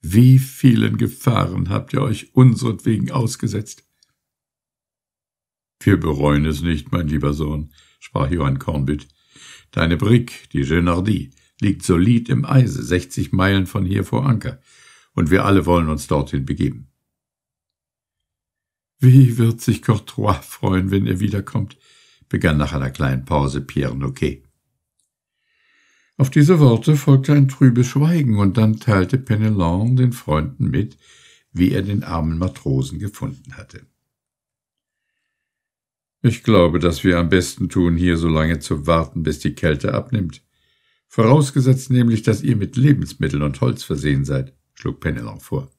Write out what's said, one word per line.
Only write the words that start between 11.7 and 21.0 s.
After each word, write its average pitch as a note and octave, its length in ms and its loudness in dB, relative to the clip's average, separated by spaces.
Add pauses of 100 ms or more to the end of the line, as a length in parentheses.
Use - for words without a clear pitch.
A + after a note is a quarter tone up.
solid G#2 460 2
im C3+ 160 -2
Eise, - 380 2
sechzig - 500 -4
Meilen F#2+ 340 0
von F#2+ 200 -4
hier F#2+ 180 -2
vor B2 220 -2
Anker, A#2+ 340 -2 (540)
und D#2+ 160 0
wir F#2 140 2
alle F#2+ 220 2
wollen E2+ 220 2
uns D#2 200 -6
dorthin C#2+ 360 -4
begeben.“ C#2+ 440 -6 (2000)
„Wie B2+ 400 6
wird A2+ 220 0
sich A2 200 -2
Courtois G#2+ 640 -2
freuen, F#2+ 480 -2
wenn G2+ 160 0